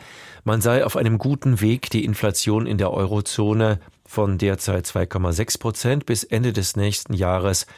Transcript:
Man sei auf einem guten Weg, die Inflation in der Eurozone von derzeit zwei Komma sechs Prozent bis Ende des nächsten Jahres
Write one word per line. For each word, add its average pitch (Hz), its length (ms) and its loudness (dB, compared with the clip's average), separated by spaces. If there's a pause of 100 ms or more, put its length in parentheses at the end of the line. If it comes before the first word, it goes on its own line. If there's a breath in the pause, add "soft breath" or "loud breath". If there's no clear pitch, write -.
(460 loud breath)
Man 110 160 2
sei 120 240 4
auf 214 100 -2
einem 113 220 2
guten 131 420 0
Weg, 113 300 0
die 113 160 0
Inflation 107 600 0
in 104 120 -2
der 92 160 0
Eurozone 104 880 0 (240 loud breath)
von 98 320 0
derzeit 95 500 0
zwei 92 180 -2
Komma 90 280 -2
sechs 104 240 -2
Prozent 123 480 -2
bis 113 180 -2
Ende 117 300 0
des 101 240 -2
nächsten 104 360 -2
Jahres 92 540 0 (100)